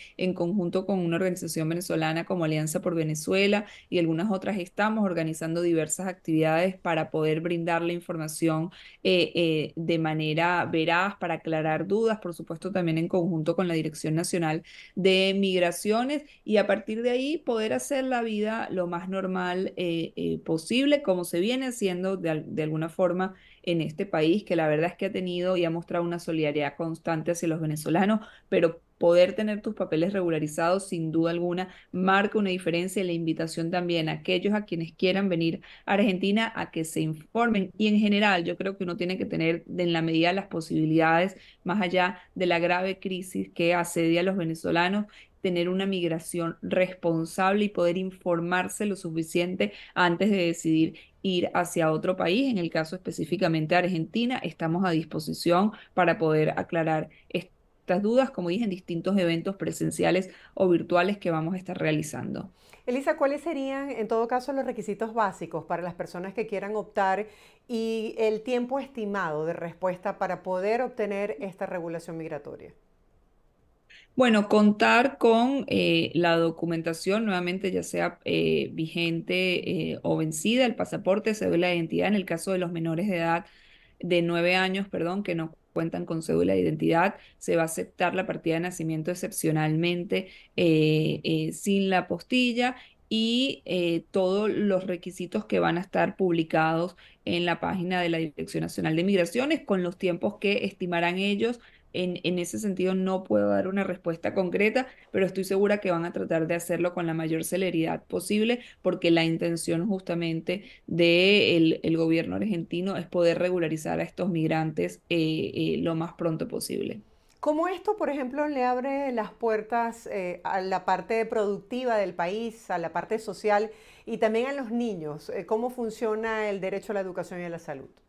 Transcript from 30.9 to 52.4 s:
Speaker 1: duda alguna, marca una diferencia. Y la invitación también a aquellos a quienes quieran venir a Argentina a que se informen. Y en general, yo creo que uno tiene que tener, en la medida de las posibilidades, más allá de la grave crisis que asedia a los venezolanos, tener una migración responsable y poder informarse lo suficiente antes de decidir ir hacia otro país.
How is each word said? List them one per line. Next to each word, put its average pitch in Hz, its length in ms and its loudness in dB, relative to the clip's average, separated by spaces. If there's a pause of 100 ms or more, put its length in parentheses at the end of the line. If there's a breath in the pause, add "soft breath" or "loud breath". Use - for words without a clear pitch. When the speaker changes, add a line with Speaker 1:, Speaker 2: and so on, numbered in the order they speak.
Speaker 1:
duda 165 200 2
alguna, 175 360 -2 (240 loud breath)
marca 190 460 2
una 202 120 2
diferencia. 180 520 -2
Y 185 40 -2
la 175 60 -2
invitación 165 580 -2
también 175 380 0
a 156 40 -2
aquellos 185 420 0
a 208 100 -2
quienes 165 280 -6
quieran 190 360 2
venir 165 320 0 (240 loud breath)
a 202 100 0
Argentina 202 640 2
a 170 140 -6
que 160 140 -4
se 160 160 -4
informen. 190 760 0
Y 214 120 2
en 208 100 4
general, 202 460 4
yo 175 120 -2
creo 196 220 -4
que 196 60 -4
uno 175 120 -4
tiene 180 220 -2
que - 80 -2
tener, 165 380 0 (120)
en 175 160 0
la 165 80 2
medida 165 280 2
de 180 60 2
las 196 120 -4
posibilidades, 160 880 2 (260 loud breath)
más 190 200 0
allá 180 360 2 (160 loud breath)
de 180 120 0
la 175 140 2
grave 180 380 0
crisis 190 520 -6
que 170 240 2
asedia 170 460 2
a 180 40 2
los 190 120 0
venezolanos, 175 720 0 (340 loud breath)
tener 175 280 0
una 190 180 0
migración 170 760 -2
responsable 185 1000 0
y 202 40 2
poder 175 280 2
informarse 185 920 -2
lo 196 100 -2
suficiente 175 760 -2 (220 loud breath)
antes 180 360 4
de 190 160 2
decidir 160 480 2 (280 loud breath)
ir 180 320 0
hacia 165 380 2
otro 180 240 0
país. 208 340 2